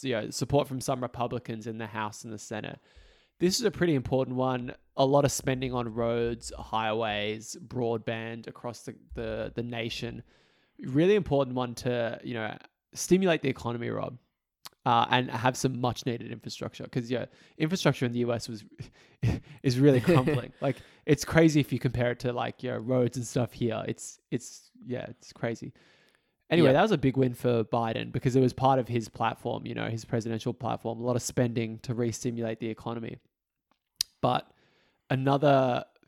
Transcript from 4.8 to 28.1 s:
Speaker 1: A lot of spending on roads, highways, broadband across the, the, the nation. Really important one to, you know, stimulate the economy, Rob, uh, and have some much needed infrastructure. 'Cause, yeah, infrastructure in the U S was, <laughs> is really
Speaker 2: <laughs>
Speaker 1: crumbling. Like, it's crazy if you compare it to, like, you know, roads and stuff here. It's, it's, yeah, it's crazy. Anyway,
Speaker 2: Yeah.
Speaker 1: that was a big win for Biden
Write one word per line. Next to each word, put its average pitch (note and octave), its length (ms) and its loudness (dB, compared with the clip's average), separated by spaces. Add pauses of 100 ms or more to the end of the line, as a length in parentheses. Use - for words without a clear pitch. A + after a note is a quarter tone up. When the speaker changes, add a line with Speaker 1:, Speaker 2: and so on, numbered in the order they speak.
Speaker 1:
A C#3 80 6
lot C#3+ 180 6
of C#3 80 4
spending C3 420 -2
on A#2+ 200 -2
roads, A#2 680 -2
highways, A2 960 -2 (100)
broadband A#2 840 -4
across - 340 -12
the, A#2+ 140 -14 (180)
the, A2 420 -6
the A#2 80 -4
nation. A#2 600 -6 (580)
Really E3+ 340 4
important C#3 400 0
one B2 200 -4
to, A#2+ 500 -2
you B2 80 -6
know, A2 240 -6 (380)
stimulate F3+ 480 4
the - 60 0
economy, A#2+ 420 -4
Rob, A2 260 -6 (680)
uh, A#2 260 4
and B2+ 180 2
have B2+ 260 0
some C3 240 -2
much B2 280 -2
needed A#2 240 -6
infrastructure. - 560 -10
'Cause, A#2 240 -4
yeah, A#2 140 -2 (340)
infrastructure D#3 460 2
in A#2+ 60 0
the A#2+ 80 -2
U A#2+ 140 0
S A2+ 160 -6
was, A2 160 -12 (560)
<laughs> - 420 -4
is B2+ 160 2
really C3+ 220 8
Speaker 2:
<laughs> A2+ 80 2
Speaker 1:
crumbling. C3 500 4
Like, C#3 180 0 (280)
it's D3 180 2
crazy D#3+ 360 6
if C3+ 120 0
you B2 80 -2
compare B2 320 0
it A#2+ 100 -6
to, B2 120 -4
like, A#2+ 300 -6
you B2 80 -4
know, A#2 60 -4
roads A#2+ 380 2
and B2 120 -4
stuff - 260 -2
here. A2 340 -2
It's, - 320 -8 (120)
it's, - 400 -8 (140)
yeah, A#2+ 220 -8
it's - 240 -18
crazy. A#2+ 400 -8 (800)
Anyway, D#3+ 200 6
Speaker 2:
Yeah. C3 40 6
Speaker 1:
that D3+ 80 6
was A3 100 4
a F3 60 4
big C3 180 2
win B2+ 200 2
for A#2+ 280 2
Biden A#2 480 -2